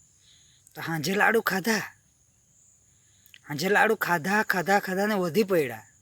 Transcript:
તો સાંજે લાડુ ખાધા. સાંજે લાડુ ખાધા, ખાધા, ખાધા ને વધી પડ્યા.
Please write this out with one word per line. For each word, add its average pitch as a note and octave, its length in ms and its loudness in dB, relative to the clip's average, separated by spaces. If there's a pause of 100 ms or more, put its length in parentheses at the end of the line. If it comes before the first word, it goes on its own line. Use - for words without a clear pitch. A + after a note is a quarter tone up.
(760)
તો D3+ 80 -14
સાંજે D#3+ 320 -4
લાડુ G#3 260 4
ખાધા. F#3+ 380 -2 (1700)
સાંજે D3 200 -4
લાડુ G#3 260 4
ખાધા, F3 480 0
ખાધા, G3 360 2
ખાધા G3 280 -2
ને G#3+ 80 0
વધી F3+ 280 0
પડ્યા. C#3+ 440 0 (160)